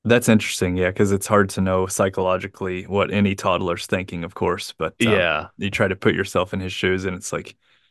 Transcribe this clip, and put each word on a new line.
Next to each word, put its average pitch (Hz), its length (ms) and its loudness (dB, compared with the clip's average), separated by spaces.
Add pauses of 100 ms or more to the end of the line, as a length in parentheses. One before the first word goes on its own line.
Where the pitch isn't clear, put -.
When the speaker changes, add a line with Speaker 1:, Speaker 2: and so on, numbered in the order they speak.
Speaker 1:
That's 120 260 4
interesting, 95 480 2
yeah, 90 140 2
'cause 101 200 2
it's 98 160 -2
hard 101 240 4
to 98 100 -2
know 92 260 2
psychologically 92 960 -2
what 95 280 0
any 101 240 2
toddler's 90 520 -2
thinking, 90 360 -4
of 85 120 -10
course, 90 360 -2
but, 82 340 -4
um, 110 60 2
Speaker 2:
Yeah. 82 360 0 (100)
Speaker 1:
you 98 120 -4
try 101 180 0
to 95 100 0
put 104 180 2
yourself 92 380 -2
in 95 80 -2
his 92 100 -6
shoes, 92 340 0
and 92 100 -4
it's - 180 -10
like, - 220 -8 (340)